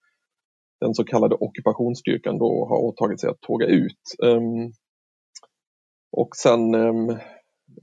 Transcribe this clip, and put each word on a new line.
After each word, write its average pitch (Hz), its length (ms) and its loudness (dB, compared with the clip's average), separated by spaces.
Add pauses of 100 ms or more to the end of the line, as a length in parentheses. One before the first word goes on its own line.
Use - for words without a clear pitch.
(800)
den 113 140 -2
så 117 100 0
kallade 110 300 2
ockupationsstyrkan - 1040 -4
då - 300 0
har 113 80 0
åtagit 113 440 -2
sig - 100 0
att - 100 -12
tåga 117 260 -2
ut. - 360 2 (220)
Ehm, 117 480 0 (1400)
och - 240 -2
sen, 117 380 4
ehm, 113 420 2 (680)